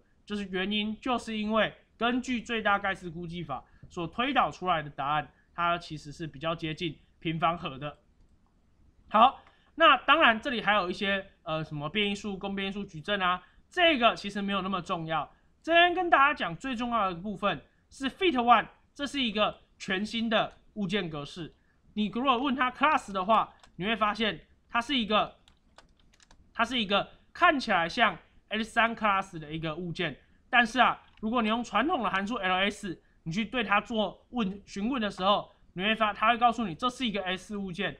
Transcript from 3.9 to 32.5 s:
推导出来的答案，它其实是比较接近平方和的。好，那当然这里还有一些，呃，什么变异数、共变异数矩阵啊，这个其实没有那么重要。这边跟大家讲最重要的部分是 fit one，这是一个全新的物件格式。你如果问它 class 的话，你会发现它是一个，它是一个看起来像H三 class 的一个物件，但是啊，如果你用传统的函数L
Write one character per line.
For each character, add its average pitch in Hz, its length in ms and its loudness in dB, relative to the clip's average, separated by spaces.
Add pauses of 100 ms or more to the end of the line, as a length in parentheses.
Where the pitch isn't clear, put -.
推 240 280 -2
导 208 180 2
出 - 160 -8
来 165 140 2
的 147 80 -10
答 139 180 -6
案， 147 240 -2 (240)
它 170 220 0
其 160 200 -12
实 143 140 -14
是 160 160 -10
比 143 100 -14
较 160 160 -4
接 160 200 -6
近 156 260 -6 (200)
平 165 200 -4
方 170 180 2
和 151 220 -10
的。 143 180 -10 (1120)
好， 226 320 4 (340)
那 302 220 8
当 285 240 4
然 233 180 6
这 285 120 -6
里 226 100 -2
还 196 120 2
有 196 140 2
一 180 60 -4
些， 196 320 -2 (160)
呃， 160 220 -4
什 156 120 -10
么 147 140 -6
变 202 220 0
异 - 20 -4
数、 202 240 -8
共 196 180 -8
变 196 120 -4
异 196 40 -4
数 202 120 -8
矩 160 180 -14
阵 202 180 -4
啊， 180 220 0 (260)
这 330 300 4
个 226 180 4
其 202 140 -8
实 202 100 -6
没 196 140 -4
有 196 80 0
那 190 80 -4
么 190 100 -2
重 170 280 -4
要。 156 200 -2 (360)
这 320 100 0
边 349 220 6
跟 349 160 0
大 320 80 6
家 277 120 6
讲 185 240 -4
最 262 200 -6
重 240 160 -4
要 214 180 2
的 180 60 -4
部 196 200 -8
分 180 240 0 (300)
是 - 180 -8
fit 359 260 0
one， 240 340 6 (260)
这 285 140 -6
是 285 120 -4
一 240 120 0
个 190 300 0 (180)
全 196 260 -2
新 226 240 -4
的 202 300 0 (140)
物 202 140 -4
件 180 220 -2
格 151 160 -8
式。 156 300 -14 (400)
你 214 180 0
如 233 80 -2
果 269 160 2
问 262 180 0
它 254 160 0
class 277 400 0
的 196 140 -2
话， 208 260 2 (260)
你 170 80 -4
会 220 100 0
发 208 180 0
现 208 260 -2 (300)
它 233 100 0
是 269 160 -4
一 240 100 0
个， 196 300 0 (1160)
它 226 100 -2
是 247 160 -2
一 220 60 0
个 185 240 -2 (240)
看 339 260 4
起 226 120 -4
来 170 180 2
像 208 280 2 (320)
H 214 160 -2
三 226 300 2
class 190 440 -2
的 151 120 -12
一 160 80 -6
个 156 160 -4
物 170 160 -6
件， 160 240 -4 (340)
但 240 160 6
是 240 140 -2
啊， 196 220 4 (200)
如 214 80 -4
果 240 120 2
你 220 60 0
用 226 160 0
传 220 240 0
统 330 160 0
的 190 60 0
函 190 160 -2
数 226 100 -4
L 185 180 0